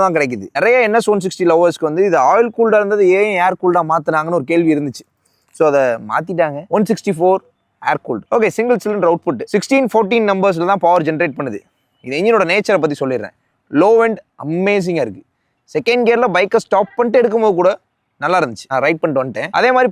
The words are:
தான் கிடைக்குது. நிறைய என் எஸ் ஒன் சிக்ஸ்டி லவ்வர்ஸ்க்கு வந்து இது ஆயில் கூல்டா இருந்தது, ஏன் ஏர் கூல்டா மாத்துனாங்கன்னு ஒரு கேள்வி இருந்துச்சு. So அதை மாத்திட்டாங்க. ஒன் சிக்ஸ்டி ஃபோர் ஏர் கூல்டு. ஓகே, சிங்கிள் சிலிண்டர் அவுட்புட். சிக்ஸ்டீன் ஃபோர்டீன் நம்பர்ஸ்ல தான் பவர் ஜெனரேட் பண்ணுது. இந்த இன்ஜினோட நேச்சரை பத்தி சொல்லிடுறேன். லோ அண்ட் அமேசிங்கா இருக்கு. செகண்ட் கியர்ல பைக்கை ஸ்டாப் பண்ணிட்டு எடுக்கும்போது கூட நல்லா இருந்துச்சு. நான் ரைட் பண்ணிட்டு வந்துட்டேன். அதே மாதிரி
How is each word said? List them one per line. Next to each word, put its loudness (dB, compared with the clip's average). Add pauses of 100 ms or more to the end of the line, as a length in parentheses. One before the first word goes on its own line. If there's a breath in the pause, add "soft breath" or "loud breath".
தான் 0
கிடைக்குது. -4 (120)
நிறைய 2
என் 0
எஸ் -4
ஒன் -4
சிக்ஸ்டி -2
லவ்வர்ஸ்க்கு 2
வந்து 0
இது 2 (120)
ஆயில் 2
கூல்டா 4
இருந்தது, 2 (160)
ஏன் 0 (140)
ஏர் -2
கூல்டா 2 (100)
மாத்துனாங்கன்னு -2
ஒரு -10
கேள்வி 2
இருந்துச்சு. -8 (520)
So 2
அதை 4 (300)
மாத்திட்டாங்க. -2 (160)
ஒன் 2
சிக்ஸ்டி -4
ஃபோர் 2 (500)
ஏர் -4
கூல்டு. -6 (120)
ஓகே, 2 (100)
சிங்கிள் 0
சிலிண்டர் 0
அவுட்புட். -4 (140)
சிக்ஸ்டீன் 0
ஃபோர்டீன் 0
நம்பர்ஸ்ல 0
தான் -4
பவர் 4
ஜெனரேட் -2
பண்ணுது. -8 (460)
இந்த -8
இன்ஜினோட 2
நேச்சரை 0
பத்தி -2
சொல்லிடுறேன். -6 (480)
லோ 4 (160)
அண்ட் -2 (240)
அமேசிங்கா -2
இருக்கு. -14 (540)
செகண்ட் 0
கியர்ல 2 (100)
பைக்கை 0
ஸ்டாப் 0
பண்ணிட்டு 2
எடுக்கும்போது 2
கூட 4 (540)
நல்லா 0
இருந்துச்சு. -6
நான் 0
ரைட் 0
பண்ணிட்டு 0
வந்துட்டேன். -6 (100)
அதே 2
மாதிரி 2